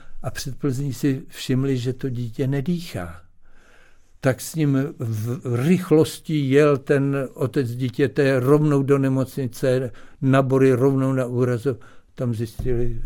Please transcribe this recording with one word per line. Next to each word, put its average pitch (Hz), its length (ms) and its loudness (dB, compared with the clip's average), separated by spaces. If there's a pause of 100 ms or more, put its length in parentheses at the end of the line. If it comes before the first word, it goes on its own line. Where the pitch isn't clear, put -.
(220)
a - 80 -6
před - 260 -10
Plzní 139 360 -4
si 139 360 -2
všimli, 135 480 -2
že 123 160 -4
to 139 160 -8
dítě 123 380 -6
nedýchá. 135 760 -4 (1000)
Tak 131 200 0
s - 140 -12
ním 147 240 2 (200)
v 117 420 -4 (260)
rychlosti 160 720 2
jel 143 400 4
ten 139 560 0
otec 127 360 -2
dítěte 135 720 0
rovnou 143 420 4
do 139 160 2
nemocnice, 131 920 -2 (320)
na 135 200 4
Bory, 135 300 4
rovnou 135 400 2
na 131 140 -2
úrazu. 123 500 -2 (380)
Tam 120 200 -4
zjistili 117 720 -2